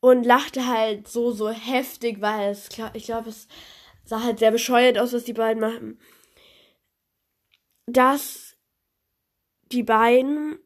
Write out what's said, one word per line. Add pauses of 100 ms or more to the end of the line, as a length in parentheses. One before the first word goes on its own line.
Und
lachte
halt
so,
so
heftig,
weil
es,
klar,
ich
glaub,
es (640)
sah
halt
sehr
bescheuert
aus,
was
die
beiden
machen. (1900)
Dass (1160)
die
beiden